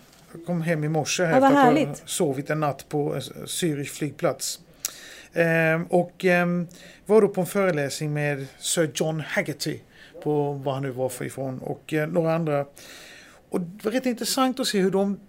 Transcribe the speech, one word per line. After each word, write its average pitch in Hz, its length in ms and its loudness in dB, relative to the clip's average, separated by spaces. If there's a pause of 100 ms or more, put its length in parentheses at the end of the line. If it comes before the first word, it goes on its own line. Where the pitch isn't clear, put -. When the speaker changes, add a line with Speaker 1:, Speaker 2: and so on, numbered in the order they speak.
(340)
Speaker 1:
jag 165 120 -16
kom 175 160 -2
hem 156 220 0
i 151 60 0
morse 160 360 0
här - 80 4
Speaker 2:
Ja, 262 60 8
vad 269 120 8
Speaker 1:
efter 285 80 6
att 262 140 8
ha 311 60 4
Speaker 2:
härligt. 147 260 -2
Speaker 1:
sovit 147 440 -2
en 156 100 0
natt 147 300 -2
på, 151 260 -2
eh, 143 40 -2 (260)
Zürich 147 440 -2
flygplats. - 680 -4 (760)
Ehm, 165 520 2
och, 175 400 0
ehm, 175 420 2 (380)
var 214 160 6
då 202 60 6
på 196 140 -2
en 165 60 -2
föreläsning 151 680 0
med 143 320 -2 (140)
Sir 156 360 0
John 156 320 -2
Haggerty, 151 520 -4 (440)
på 147 300 0
vad 139 200 -4
han 135 100 -4
nu 135 80 -4
var 127 180 -2
för 139 160 -6
ifrån, 131 340 -6
och, - 340 -8
eh, 156 140 0
några 165 280 2
andra. 147 300 0 (840)
Och 190 120 -2
det 175 240 -10
var 214 60 0
rätt 262 140 -2
intressant 254 540 0
att 240 80 -2
se 202 120 2
hur 185 120 4
de 196 380 0